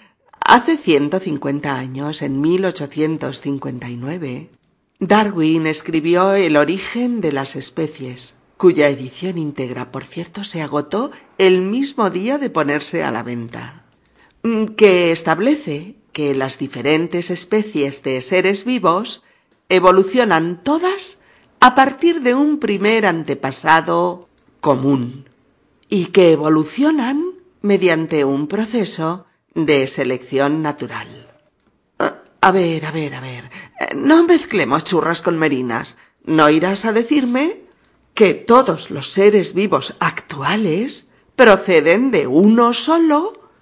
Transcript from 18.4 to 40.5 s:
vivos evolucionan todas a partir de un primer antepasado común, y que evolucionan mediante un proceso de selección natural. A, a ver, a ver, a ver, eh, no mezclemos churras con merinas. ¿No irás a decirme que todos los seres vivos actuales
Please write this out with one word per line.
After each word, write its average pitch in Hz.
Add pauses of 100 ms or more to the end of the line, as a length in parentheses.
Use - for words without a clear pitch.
vivos 208 (460)
evolucionan 185
todas 359 (420)
a 247
partir 277
de 247
un 294
primer 214
antepasado 170 (320)
común, 131 (580)
y 180
que 175
evolucionan 233 (380)
mediante 165
un 139
proceso 190 (280)
de 143
selección 139
natural. - (680)
A, - (260)
a 185
ver, 165
a 156
ver, 151
a 131
ver, 127 (300)
eh, -
no 302
mezclemos 165
churras 165
con 170
merinas. 127 (260)
¿No 156
irás 180
a 220
decirme 254 (520)
que 180
todos -
los 139
seres 196
vivos 175
actuales 170 (260)